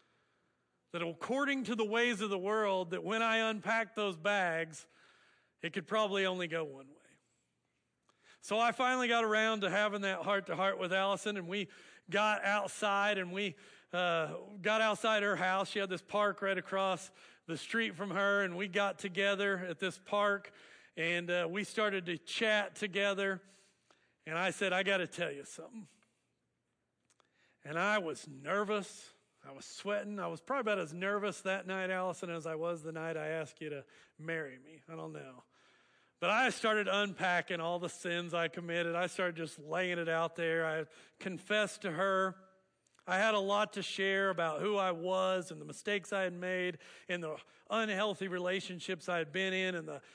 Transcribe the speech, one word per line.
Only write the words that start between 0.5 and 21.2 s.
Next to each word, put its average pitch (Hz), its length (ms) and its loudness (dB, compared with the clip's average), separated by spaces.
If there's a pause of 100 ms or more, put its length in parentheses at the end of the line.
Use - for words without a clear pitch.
that 170 100 -4
according 262 640 0
to 226 100 -2
the 220 100 2
ways 233 360 2
of 214 100 -2
the 196 80 0
world, 196 520 2
that 180 120 -4
when 220 200 0
I 226 280 4
unpacked 214 460 -2
those 202 200 0
bags, 165 720 0 (760)
it 170 100 -6
could 180 140 -4
probably 202 400 2
only 180 220 0
go 165 160 -2
one 135 220 -12
way. 139 60 -20 (1500)
So 208 160 0
I 233 140 6
finally 254 360 2
got 233 160 4
around 220 380 4
to 185 80 2
having 202 320 2
that 190 180 0
heart-to-heart 190 580 0
with 180 140 -2
Allison, 196 440 0
and 175 120 -6
we 190 200 -2 (400)
got 208 360 2
outside, 202 760 2
and 180 140 -4
we, 196 240 -2 (360)
uh, 170 360 2 (340)
got 214 180 4
outside 220 420 4
her 202 140 2
house. 185 340 2
She 208 100 -2
had 196 100 0
this 180 120 -4
park 202 400 2
right 196 140 2
across 190 540 0 (360)
the 165 100 -4
street 220 400 -2
from 190 140 -4
her, 202 320 4
and 180 140 -2
we 196 120 -2
got 196 300 0
together 196 720 0
at 165 120 -6
this 190 180 -2
park, 202 540 0 (440)
and, 175 340 0